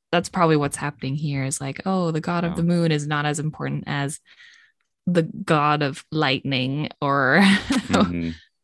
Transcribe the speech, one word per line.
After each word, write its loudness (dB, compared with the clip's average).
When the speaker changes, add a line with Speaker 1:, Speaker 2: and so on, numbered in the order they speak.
Speaker 1:
that's 0
probably 4
what's 0
happening -6
here -2
is -4
like, -8
oh, 0
the -2
god -2
of -2
Speaker 2:
Yeah. -8
Speaker 1:
the -2
moon 2
is -2
not -2
as -2
important -6
as -4
the 2
god 0
of -4
lightning 0
or 4
<laughs> 6
Speaker 2:
Mm-hmm. 2